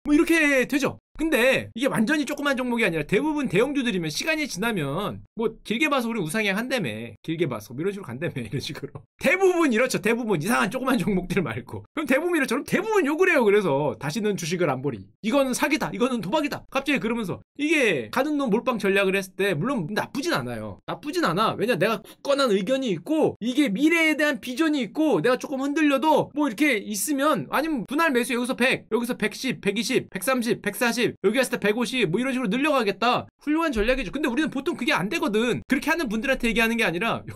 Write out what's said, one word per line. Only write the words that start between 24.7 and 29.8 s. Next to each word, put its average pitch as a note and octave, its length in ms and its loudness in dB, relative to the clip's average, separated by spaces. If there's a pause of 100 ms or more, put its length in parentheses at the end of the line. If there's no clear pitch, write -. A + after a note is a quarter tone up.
있고 A#3+ 400 2
내가 B3 160 2
조금 C4 240 -6
흔들려도 C#4+ 720 2
뭐 D4 140 0
이렇게 B3 300 2
있으면 A3 760 0
아니면 D#4 360 -2
분할 D#4+ 240 2
매수 A#3+ 220 0
여기서 A#3+ 220 -2
백, A#3+ 360 0
여기서 A#3+ 260 -2
백십, G#3 440 -4
백이십, G#3 480 0